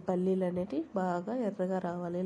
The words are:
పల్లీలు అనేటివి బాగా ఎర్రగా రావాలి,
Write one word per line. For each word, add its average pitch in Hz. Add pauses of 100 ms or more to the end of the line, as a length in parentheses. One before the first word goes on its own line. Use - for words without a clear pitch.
పల్లీలు 185
అనేటివి 180 (160)
బాగా 180 (140)
ఎర్రగా 190
రావాలి, 175